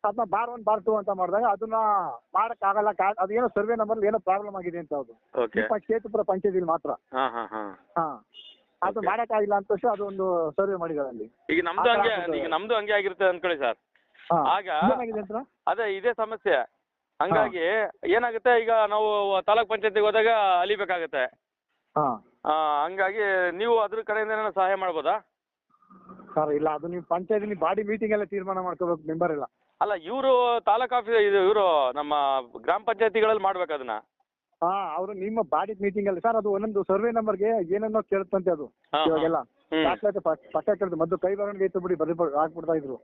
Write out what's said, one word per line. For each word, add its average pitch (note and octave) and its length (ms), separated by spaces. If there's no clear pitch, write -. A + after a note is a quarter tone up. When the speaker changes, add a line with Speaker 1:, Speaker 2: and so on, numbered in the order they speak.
Speaker 1:
ಅದನ್ನ G#3+ 200
ಬಾರ್ G#3+ 260
ಒನ್, A#3+ 140
ಬಾರ್ G#3+ 220
ಟೂ A3 100
ಅಂತ G3+ 140
ಮಾಡಿದಾಗ F#3+ 340
ಅದನ್ನ A3 300
ಮಾಡಕ್ A3 300
ಆಗಲ್ಲ. G#3 280
ಕಾ-, G3 280
ಅದೇನೋ G#3+ 280
ಸರ್ವೆ G#3+ 280
ನಂಬರ್ G#3+ 300
ಏನೋ G#3+ 140
ಪ್ರಾಬ್ಲಮ್ G3 360
ಆಗಿದೆ F3 240
ಅಂತ D#3 140
ಅದು. B2 500
Speaker 2:
ಓಕೆ. A2+ 160
Speaker 1:
ಈ A2 40
ಪ-, G3+ 240
ಕೇತುಪುರ A3 340
ಪಂಚಾಯತಿಲಿ F#3 440
ಮಾತ್ರ. D#3+ 260
Speaker 2:
ಹಾ, C3 380
ಹಾ, A#2 160
ಹಾ. A2 180
Speaker 1:
ಹಾ. E3 100
ಅದು G3+ 180
Speaker 2:
ಓಕೆ. F3+ 80
Speaker 1:
ಮಾಡಕ್ A3 240
ಆಗಿಲ್ಲ G#3 240
ಅಂತ G3 120
ತಕ್ಷಣ G#3+ 220
ಅದು G3+ 160
ಒಂದು F#3 460
ಸರ್ವೆ G3 240
ಮಾಡಿದ್ದಾರೆ D#3 340
ಅಲ್ಲಿ. A2+ 220
Speaker 2:
ಈಗ E3 140
ನಮ್ದು E3+ 180
Speaker 1:
ಆ - 20
ಥರ A#3+ 80
Speaker 2:
ಹಂಗೆ, G3+ 180
Speaker 1:
ಆಗ್ಬಿಟ್ಟಿದೆ. F3 280
Speaker 2:
ಈಗ C#3 100
ನಮ್ದು F#3+ 280
ಹಂಗೆ G#3 180
ಆಗಿರುತ್ತೆ G3 320
ಅನ್ಕೊಳ್ಳಿ F3 340
ಸರ್. A#2+ 180
Speaker 1:
ಹಾ. D#3 240
Speaker 2:
ಆಗ G3 100
Speaker 1:
ಏನಾಗಿದೆ G#3+ 540
ಅಂತ? G#3 280
Speaker 2:
ಅದೇ G3 300
ಇದೇ A3+ 160
ಸಮಸ್ಯೆ. G#3+ 420
Speaker 1:
ಹಾ. - 680
Speaker 2:
ಹಂಗಾಗಿ F#3 400
ಏನಾಗುತ್ತೆ, A#3 500
ಈಗ A3+ 100
ನಾವು G#3 540
ತಾಲೂಕ್ G#3+ 280
ಪಂಚಾಯತಿಗೆ G#3+ 360
ಹೋದಾಗ G#3+ 220
ಅಲಿಬೇಕಾಗತ್ತೆ. F3+ 640
Speaker 1:
ಹಾ. D3+ 100
Speaker 2:
ಆ, D3+ 400
ಹಂಗಾಗಿ F#3+ 720
ನೀವು A3+ 220
ಅದ್ರ G#3 220
ಕಡೆಯಿಂದ G#3+ 300
ಏನಾದ್ರು G#3+ 200
ಸಹಾಯ F#3+ 240
ಮಾಡ್ಬೋದಾ? F3+ 440
Speaker 1:
ಸರ್, D3+ 160
ಇಲ್ಲ, D3+ 180
ಅದು D3+ 180
ನೀವು F3 160
ಪಂಚಾಯತಿಲಿ G3+ 520
ಬಾಡಿ F3+ 280
ಮೀಟಿಂಗ್ G#3+ 300
ಎಲ್ಲ G#3 100
ತೀರ್ಮಾನ F#3+ 360
ಮಾಡ್ಕೋಬೇಕು, E3+ 480
ಮೆಂಬರ್ E3 240
ಎಲ್ಲ. C#3+ 120
Speaker 2:
ಅಲ್ಲ, G3+ 120
ಇವ್ರು A#3+ 680
ತಾಲೂಕ್ A#3 340
ಆಫೀಸ್, A#3 240
ಇದು G3+ 260
ಇವ್ರು F3+ 480
ನಮ್ಮ D3 220
ಗ್ರಾಮ F#3+ 280
ಪಂಚಾಯತಿಗಳಲ್ಲಿ A3 580
ಮಾಡ್ಬೇಕು F3+ 300
ಅದನ್ನ. C3 180
Speaker 1:
ಹಾ, F3 340
ಅವ್ರು F#3+ 180
ನಿಮ್ಮ G#3+ 280
ಬಾಡಿ F#3+ 320
ಮೀಟಿಂಗ್ G3+ 340
ಅಲ್ಲಿ F3+ 140
ಸರ್, A3+ 140
ಅದು G#3 160
ಒಂದೊಂದು G3+ 320
ಸರ್ವೆ G#3 280
ನಂಬರ್ಗೆ G#3+ 640
ಏನೇನೋ A3 260
ಕೇಳುತ್ತಂತೆ F#3+ 500
ಅದು. D3 140
Speaker 2:
ಹಾ, - 340
ಹಾ. D#3 60
Speaker 1:
ಇವಾಗೆಲ್ಲ D#3+ 340
Speaker 2:
ಹ್ಮ್. D#3 440
Speaker 1:
ದಾಖಲಾತಿ F#3 360
ಪ-, - 340
ಪಕ್ಕ D#3+ 160
ಕೇಳುತ್ತೆ. F3+ 280
ಮೊದ್ಲು E3 200
ಕೈ F#3+ 180
ಬರವಣಿಗೆ G3+ 300
ಇತ್ತು F#3 140
ಬಿಡಿ, F3+ 160
ಬರ್ದು D#3 180
ಬರ್-, E3 220
ಹಾಕ್ಬಿಡ್ತಾ D#3+ 380
ಇದ್ರು. C#3 300